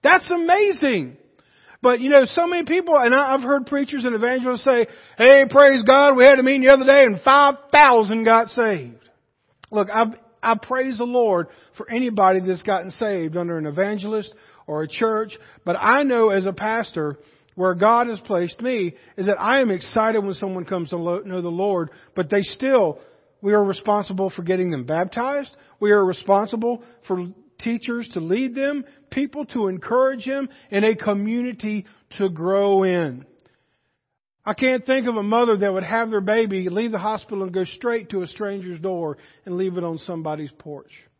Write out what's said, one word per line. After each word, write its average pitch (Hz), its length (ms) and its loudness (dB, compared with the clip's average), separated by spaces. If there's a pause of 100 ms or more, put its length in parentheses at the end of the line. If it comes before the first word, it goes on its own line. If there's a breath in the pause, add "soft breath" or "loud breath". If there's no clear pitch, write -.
That's 359 280 4
amazing. 330 840 0 (640 soft breath)
But, 247 160 4
you 262 100 -4
know, 277 160 8
so 339 200 -2
many 349 180 -2
people, 339 320 0
and 247 180 4
I, 269 200 2
I've 269 80 0
heard 262 240 -2
preachers 277 400 -4
and 247 80 -2
evangelists 247 500 -2
say, 240 220 2 (320 loud breath)
"Hey, 269 320 8
praise 269 340 6
God, 269 320 6
we 254 80 6
had 269 140 10
a 262 60 0
meeting 262 180 2
the 262 120 8
other 262 120 4
day 269 180 8
and 208 180 2
five 277 340 4 (160)
thousand 226 520 4
got 226 260 4
saved." 160 540 -4 (680)
Look, 202 200 -2
I, 220 140 0 (380)
I 226 180 0
praise 262 360 -6
the 240 80 -4
Lord 220 420 0 (300 soft breath)
for - 120 -16
anybody 214 500 2
that's 185 240 -6
gotten 185 280 -4
saved 175 440 -6
under 170 220 -6
an 156 80 -6
evangelist 202 680 -6 (340 soft breath)
or 151 160 -6
a 160 40 -10
church, 220 500 -4 (280 soft breath)
but - 100 -2
I 254 280 2
know 240 260 2
as 196 160 0
a 196 80 -4
pastor 202 640 -6 (380 soft breath)
where 185 180 0
God 226 340 2
has 220 140 -8
placed 175 400 -6
me 220 320 -4 (240 soft breath)
is 190 80 -6
that 202 140 -2
I 247 220 0
am 233 100 0
excited 220 520 -2
when 196 120 -6
someone 185 300 -8
comes 175 240 -6
to 180 80 -8
lo-, 175 220 -4
know 185 220 -8
the 175 80 -8
Lord, 175 400 -4 (260 soft breath)
but 170 140 -4
they 202 140 0
still, 240 560 0 (420 soft breath)
we 202 120 0
are 208 100 4
responsible 196 680 -2
for 180 140 -12
getting 180 280 -2
them 131 140 -6
baptized. 233 680 -6 (240 soft breath)
We 208 120 2
are 208 120 4
responsible 220 800 -2 (240 loud breath)
for 180 200 -4 (320)
teachers 233 540 -6
to 185 60 -6
lead 233 360 -4
them, 277 280 -4 (280 soft breath)
people 277 340 -6
to 220 220 -4
encourage 240 580 -2
them, 269 240 -6 (220 soft breath)
and 202 120 0
a 220 120 2
community 214 880 -6 (320 soft breath)
to 196 120 -2
grow 196 540 0
in. 160 420 -2 (1160)
I 208 120 -6
can't 262 280 -2
think 262 240 -2
of 233 100 -4
a 214 40 -4
mother 226 360 0
that 196 140 0
would 190 120 -4
have 226 260 -4
their 214 120 -2
baby 196 480 -2
leave 220 220 -4
the 214 60 -6
hospital 202 460 -8
and 185 100 -8
go 185 100 -2
straight 233 460 -6
to 190 140 -6
a 170 40 -10
stranger's 190 520 -10
door 170 380 -8 (280 soft breath)
and 175 120 -8
leave 185 200 -4
it 175 60 -6
on 165 160 -6
somebody's 156 580 -10
porch. 147 340 -18 (280)